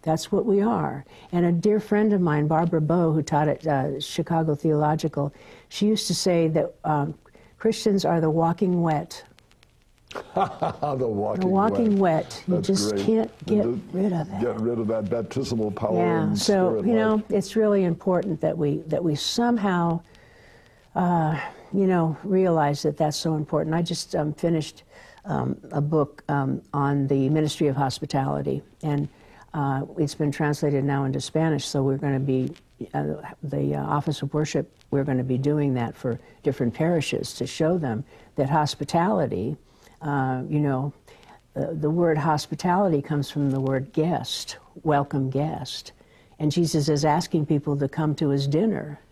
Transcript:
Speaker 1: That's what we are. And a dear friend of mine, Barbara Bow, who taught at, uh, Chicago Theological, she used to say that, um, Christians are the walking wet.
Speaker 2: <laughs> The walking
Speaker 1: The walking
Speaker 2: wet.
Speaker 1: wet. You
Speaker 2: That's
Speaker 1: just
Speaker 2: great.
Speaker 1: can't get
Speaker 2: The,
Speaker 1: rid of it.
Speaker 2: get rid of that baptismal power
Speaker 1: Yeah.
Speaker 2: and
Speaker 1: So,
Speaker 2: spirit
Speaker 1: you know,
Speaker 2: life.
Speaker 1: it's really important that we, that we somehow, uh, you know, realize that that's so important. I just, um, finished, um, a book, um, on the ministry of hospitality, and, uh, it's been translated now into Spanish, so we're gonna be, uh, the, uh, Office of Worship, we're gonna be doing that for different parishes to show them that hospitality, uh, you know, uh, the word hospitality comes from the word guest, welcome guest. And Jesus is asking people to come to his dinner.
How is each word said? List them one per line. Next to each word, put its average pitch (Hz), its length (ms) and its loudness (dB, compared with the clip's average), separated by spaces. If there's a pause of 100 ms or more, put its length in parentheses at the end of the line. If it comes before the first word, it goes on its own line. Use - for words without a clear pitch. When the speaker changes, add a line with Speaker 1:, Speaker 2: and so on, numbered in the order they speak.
Speaker 1:
That's 160 280 -2
what 196 140 0
we 202 160 2
are. 202 440 -2 (260)
And 175 140 2
a 175 60 4
dear 208 280 2
friend 208 340 2
of 202 80 4
mine, 147 260 2
Barbara 160 340 2
Bow, 165 320 2
who 156 100 2
taught 151 240 2
at, - 180 -2
uh, 139 340 0
Chicago 160 560 -2
Theological, 151 800 0 (360)
she - 180 0
used 208 200 2
to 175 80 -2
say 170 340 2
that, 156 240 0 (100)
um, 151 320 0 (420)
Christians 214 480 2
are 165 140 2
the 160 100 2
walking 170 520 2
wet. 160 420 -2 (920)
Speaker 2:
<laughs> - 220 -12
The 147 720 -2
walking 107 340 -2
Speaker 1:
The 185 60 0
walking 202 500 2
Speaker 2:
wet. 170 280 4
Speaker 1:
wet. - 220 -16
You 185 80 2
Speaker 2:
That's - 120 0
Speaker 1:
just 202 280 2
Speaker 2:
great. 196 100 0
Speaker 1:
can't 220 400 0
get 208 180 2
Speaker 2:
The, - 160 -2 (180)
Speaker 1:
rid 196 140 0
of 165 220 -2
it. 101 80 -4
Speaker 2:
get 110 180 -2
rid 113 200 0
of 110 80 -2
that 107 220 -2
baptismal 117 600 -2
power 104 240 0
Speaker 1:
Yeah. 87 280 4
Speaker 2:
and 104 140 2
Speaker 1:
So, 185 420 4
Speaker 2:
spirit 185 80 -2
Speaker 1:
you 233 80 4
know, 214 200 4
Speaker 2:
life. 214 160 0
Speaker 1:
it's 196 240 0
really 208 300 4
important 175 560 0
that 160 160 0
we, 151 300 0
that 151 140 0
we 156 140 0
somehow, 190 840 0 (920)
uh, 165 440 2 (340)
you 196 140 2
know, 165 360 2
realize 170 600 2
that 151 140 0
that's 151 180 0
so 160 200 -2
important. 156 400 -2
I 170 60 2
just, 170 340 -4
um, 151 180 -2
finished, 165 500 -2 (420)
um, 151 300 -2 (160)
a - 80 -2
book, 147 480 -2
um, 135 340 -2 (120)
on 143 340 0
the 139 220 2
ministry 156 380 0
of 135 100 0
hospitality, 139 840 -2 (220)
and, 147 240 -2 (460)
uh, 139 300 -2 (140)
it's 151 180 -2
been 147 160 0
translated 143 520 0
now 139 220 0
into 135 160 -2
Spanish, 156 440 0
so 143 180 -2
we're 135 140 0
gonna 139 220 -2
be, 131 340 -2 (400)
uh, 147 100 -2 (400)
the, 143 320 -2
uh, 143 100 -4
Office 147 360 -2
of 139 120 -6
Worship, 151 360 -2 (220)
we're 139 140 0
gonna 127 180 0
be 127 140 -2
doing 143 380 0
that 117 200 -4
for 120 240 -4 (240)
different 127 300 0
parishes - 600 -2
to - 120 -6
show 160 300 0
them 135 260 -2 (320)
that 131 140 0
hospitality, 151 1080 0 (460)
uh, 131 480 -2
you 151 100 0
know, 139 320 0 (640)
uh, 143 180 -2
the 151 160 -2
word 165 280 2
hospitality 165 840 0
comes 147 280 -2
from 143 220 0
the 135 80 0
word 135 340 -2
guest, - 640 -2 (260)
welcome 143 460 0
guest. - 600 -6 (480)
And 151 120 0
Jesus 160 380 2
is 147 160 2
asking 151 400 2
people 143 320 0
to 139 100 0
come 151 280 -2
to 151 140 0
his 139 180 0
dinner. 151 520 -2 (120)